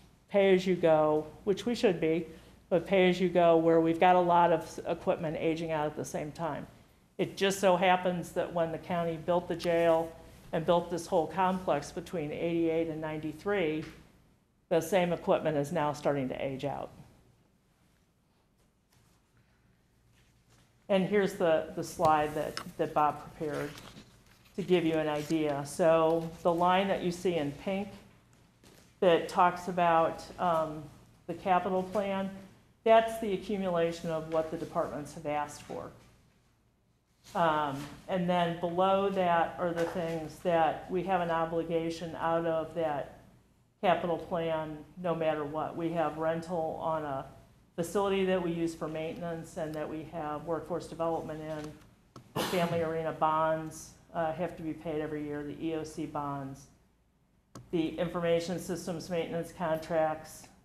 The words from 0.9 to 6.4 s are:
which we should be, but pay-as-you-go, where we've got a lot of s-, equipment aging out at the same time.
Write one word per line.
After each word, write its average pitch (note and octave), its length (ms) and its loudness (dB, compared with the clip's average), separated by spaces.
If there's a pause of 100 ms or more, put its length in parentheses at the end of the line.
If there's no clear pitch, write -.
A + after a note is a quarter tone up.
which G3 220 0
we A#3+ 80 0
should F3+ 260 2
be, E3 260 0 (420)
but E3+ 180 2
pay-as-you-go, F3+ 720 6
where E3 240 6
we've E3 200 2
got F3+ 160 8
a F3+ 40 6
lot F3 320 6
of D#3+ 80 4
s-, - 260 -12
equipment E3+ 520 -2
aging D#3+ 340 -2
out D3+ 140 -2
at D3+ 100 -6
the C3+ 80 -6
same D3+ 280 -8
time. D#3+ 340 -6 (520)